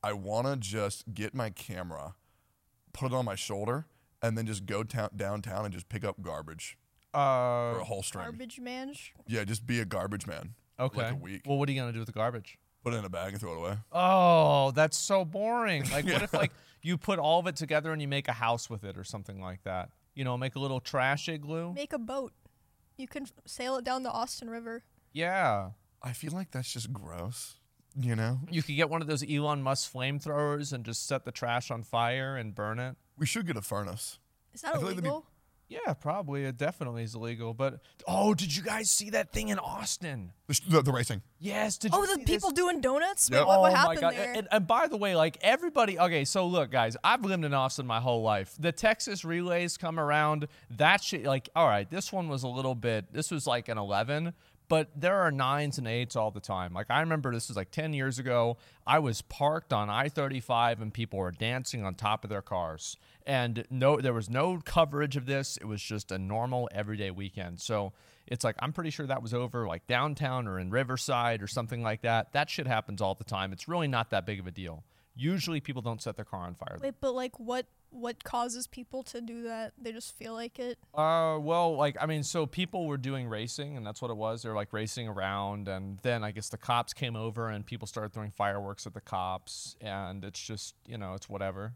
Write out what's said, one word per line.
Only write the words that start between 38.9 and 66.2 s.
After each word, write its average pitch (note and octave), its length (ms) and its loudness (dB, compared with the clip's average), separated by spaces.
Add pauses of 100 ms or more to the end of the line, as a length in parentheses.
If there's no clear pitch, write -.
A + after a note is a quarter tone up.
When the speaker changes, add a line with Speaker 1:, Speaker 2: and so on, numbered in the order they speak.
Speaker 2:
see G3+ 200 0
that G#3+ 200 0
thing G#3+ 160 -2
in G3+ 100 0
Austin? D3 760 -6 (140)
Speaker 1:
The D3 80 0
sh-, - 120 4
the, D#3+ 140 10
the C3+ 100 4
racing. A#2+ 300 0 (180)
Speaker 2:
Yes, G#3 380 -2
did G#3+ 160 0
Speaker 3:
Oh, G#4 80 6
Speaker 2:
you G4+ 60 4
Speaker 3:
the G4 80 2
Speaker 2:
see C4 100 -4
Speaker 3:
people G4 240 4
Speaker 2:
this? C#4+ 80 0
Speaker 3:
doing F4 240 4
donuts? D4 500 4
Speaker 1:
Yep. C3+ 160 8
Speaker 3:
What, F#3+ 140 10
what F#3 80 10
Speaker 2:
Oh, F#3 40 8
my - 60 8
Speaker 3:
happened - 220 6
Speaker 2:
God. E3+ 140 4
Speaker 3:
there? G3+ 200 -2
Speaker 2:
And, A3 160 -4
and G3+ 160 6
by A#3+ 220 6
the A3 80 -2
way, G3+ 180 2
like, D#3+ 240 6
everybody, A#3+ 580 4
okay, E3 280 6
so F#3 200 2
look, F3 260 2
guys, A#2+ 340 4
I've A#3 180 6
lived F#3 220 2
in C#3+ 80 2
Austin C3 340 2
my A2+ 140 2
whole A#2+ 200 2
life. G#2+ 380 2
The E3 140 2
Texas G#3+ 500 2
relays F3 540 0
come E3 200 -2
around, D3+ 520 4 (220)
that D#3 340 6
shit, C#3+ 180 -2
like, C3+ 320 2
all D#3+ 140 8
right, G2+ 200 4
this F#3 220 -4
one F3+ 160 -2
was C3+ 160 -2
a C3 60 -2
little C3 260 0
bit, A2 380 0
this D#3 180 -2
was, D#3 160 -2
like, A#2+ 220 2
an A2 80 0
eleven. A#2+ 560 0 (380)
But D#3 240 4
there F3+ 240 4
are E3+ 120 6
nines C#3 460 2
and B2+ 80 -4
eights A#2+ 300 -2
all A2 160 2
the G2+ 80 -8
time. F2+ 340 -2
Like, G2 160 -4
I C3+ 120 4
remember D#3 320 0
this A#2 160 -4
was, G#2 80 -6
like, F#2+ 140 -4
ten D#3 200 -2
years C3+ 280 0
ago. A#2+ 360 4 (320)
I D#3 120 8
was B2+ 220 0
parked D3+ 520 0
on G#2 160 2
I A#2+ 180 2
thirty-five B2 720 2
and G#2+ 120 -6
people G#2+ 260 -4
were F2+ 120 0
dancing A#2+ 520 -4
on F#2+ 120 -2
top G#2+ 280 0
of G2+ 60 -10
their G2+ 120 -4
cars. E2 540 -4 (320)
And A#2+ 420 0
no, C3 300 6
there B2+ 140 2
was A2 160 -2
no D#3 340 0
coverage D3 540 2
of B2 80 -4
this. C#3 320 -2
It - 80 -12
was G#2+ 180 -4
just G#2+ 260 -6
a F#2+ 80 -2
normal A#2 560 -2